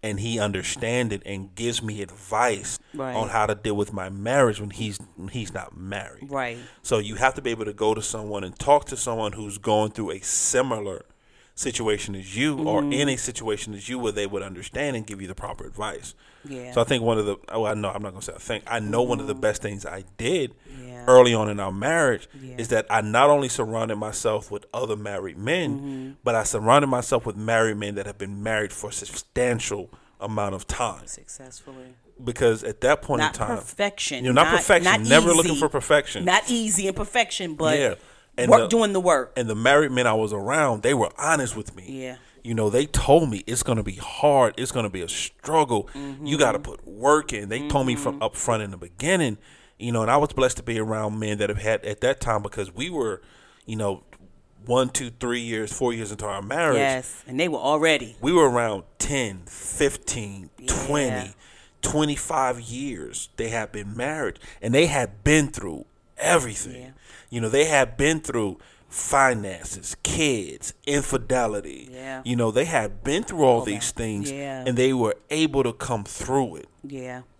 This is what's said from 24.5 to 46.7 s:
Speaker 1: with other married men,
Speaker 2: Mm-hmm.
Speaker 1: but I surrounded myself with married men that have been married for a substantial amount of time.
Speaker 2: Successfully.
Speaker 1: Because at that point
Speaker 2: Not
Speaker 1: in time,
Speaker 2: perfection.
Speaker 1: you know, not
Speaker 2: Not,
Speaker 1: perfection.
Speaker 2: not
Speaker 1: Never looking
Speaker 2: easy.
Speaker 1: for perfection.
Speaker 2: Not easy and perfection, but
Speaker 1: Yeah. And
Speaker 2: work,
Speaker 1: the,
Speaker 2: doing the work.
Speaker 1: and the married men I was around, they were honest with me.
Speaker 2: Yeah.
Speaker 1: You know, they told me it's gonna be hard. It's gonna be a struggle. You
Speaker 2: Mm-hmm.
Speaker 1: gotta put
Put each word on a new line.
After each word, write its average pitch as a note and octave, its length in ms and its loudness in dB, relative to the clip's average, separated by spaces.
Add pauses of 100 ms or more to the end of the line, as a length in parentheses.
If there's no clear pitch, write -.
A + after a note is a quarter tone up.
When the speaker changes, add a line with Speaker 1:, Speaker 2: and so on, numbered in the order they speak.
Speaker 1:
with G2+ 220 -8
other A2+ 240 -2
married G2 400 -8
men, C#3+ 420 -2
Speaker 2:
Mm-hmm. C3+ 320 -10 (140)
Speaker 1:
but A#2+ 100 2
I A2 100 2
surrounded A#2+ 420 4
myself B2 400 0
with G2+ 100 -6
married A2 400 2
men G#2 200 -6
that G2 100 -6
have G2+ 100 -12
been G2+ 260 -10
married G#2+ 300 -2
for - 160 -10
a - 40 -10
substantial A2 1000 -4 (280)
amount G2+ 360 -4
of F2+ 120 -12
time. G#2+ 400 -6
Speaker 2:
Successfully. C3 880 -18 (300)
Speaker 1:
Because A#2 400 2
at G#2+ 180 -8
that C#3 200 4
point D3 180 0
Speaker 2:
Not D3+ 140 2
Speaker 1:
in - 40 -10
time, A2+ 200 -4
Speaker 2:
perfection. G3+ 680 -4
Speaker 1:
you A3+ 80 2
know, E3 100 8
not D#3 80 6
Speaker 2:
Not, F3 100 4
Speaker 1:
perfection. F3 240 6
Speaker 2:
not F#3 180 6
Speaker 1:
Never D#3+ 320 8
looking D#3+ 180 6
Speaker 2:
easy. C#3+ 80 0
Speaker 1:
for D#3 80 2
perfection. C#3+ 560 2
Speaker 2:
Not F3+ 260 4
easy G#3+ 360 0
and F#3+ 100 -2
perfection, G3+ 580 -2
but D#3 240 2
Speaker 1:
Yeah. A#2+ 160 2 (440)
And B2 120 2
Speaker 2:
work, - 120 10
Speaker 1:
the, A2 60 0
Speaker 2:
doing A3 260 2
the F#3+ 60 2
work. D#3 360 2
Speaker 1:
and A#2 140 -2
the G#2+ 40 0
married C3+ 360 4
men B2 160 2
I A2+ 80 4
was A2 180 0
around, A2+ 500 0
they B2+ 120 4
were A2 240 2
honest D3 380 0
with - 200 -10
me. F#2+ 120 -18
Speaker 2:
Yeah. C3 280 -12 (260)
Speaker 1:
You A#2 120 -4
know, G#2+ 160 2
they C3 160 2
told D3+ 420 6
me G#2+ 180 -4
it's A#2+ 160 -2
gonna A2 200 0
be G2 140 -6
hard. C3+ 600 4
It's A#2+ 160 -4
gonna A2+ 160 -2
be F#2 140 -6
a E2+ 60 -8
struggle. - 840 -2
You C#3 60 -12
Speaker 2:
Mm-hmm. C#3+ 360 -4
Speaker 1:
gotta A#2+ 220 4
put - 280 -12